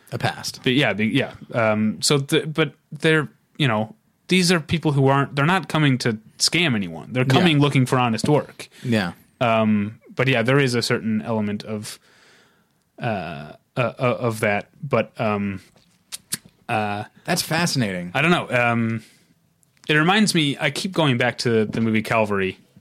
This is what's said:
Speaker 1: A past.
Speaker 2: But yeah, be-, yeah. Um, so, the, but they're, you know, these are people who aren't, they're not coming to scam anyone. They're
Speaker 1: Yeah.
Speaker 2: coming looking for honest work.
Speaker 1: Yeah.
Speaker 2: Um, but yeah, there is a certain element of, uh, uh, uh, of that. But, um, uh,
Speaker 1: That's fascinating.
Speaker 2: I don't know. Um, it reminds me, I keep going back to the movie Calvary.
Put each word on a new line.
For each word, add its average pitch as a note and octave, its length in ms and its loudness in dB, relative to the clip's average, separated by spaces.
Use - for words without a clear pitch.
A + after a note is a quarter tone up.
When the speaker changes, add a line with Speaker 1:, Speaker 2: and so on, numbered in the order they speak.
Speaker 1:
A A#2+ 80 -8
past. - 460 -6
Speaker 2:
But C3 80 2
yeah, B2+ 220 2
be-, G#2+ 120 -2
yeah. A#2 280 -2
Um, G#2+ 480 0
so, D3 160 2
the, C#3+ 260 0
but D#3 280 -2
they're, D#3 380 0
you D3 120 0
know, A2 260 -2
these F3+ 220 2
are F3+ 80 2
people D#3 320 -2
who C#3 160 2
aren't, C#3 300 2
they're C#3+ 100 2
not F3 220 0
coming C#3+ 300 2
to A#2+ 160 0
scam D#3+ 360 0
anyone. F2 380 -6
They're B2 120 0
Speaker 1:
Yeah. C3+ 100 2
Speaker 2:
coming E3+ 260 4
looking C#3 260 4
for C3+ 140 0
honest A2+ 280 0
work. - 400 0
Speaker 1:
Yeah. G#2+ 300 0
Speaker 2:
Um, A2 600 2
but B2+ 140 0
yeah, B2 160 2
there C3 160 4
is C3+ 160 2
a A#2 80 0
certain A2 400 -2
element G#2+ 400 -4
of, G#2+ 380 -10
uh, E2 520 -6
uh, C3 40 -4
uh, B2 380 -2
of A2 220 -4
that. G#2 280 -2
But, A#2+ 380 -2
um, G2+ 400 -2
uh, G#2+ 360 -4
Speaker 1:
That's F3 180 -2
fascinating. A2+ 720 -2
Speaker 2:
I C3+ 80 0
don't E3 80 2
know. D3+ 200 0
Um, A#2 520 0
it D#3 60 2
reminds F3+ 400 4
me, D3 240 0
I D3+ 120 0
keep F#3 220 -8
going D3 260 2
back A#2+ 200 0
to A2+ 260 2
the A2+ 160 -4
movie A2 220 0
Calvary. G2+ 560 0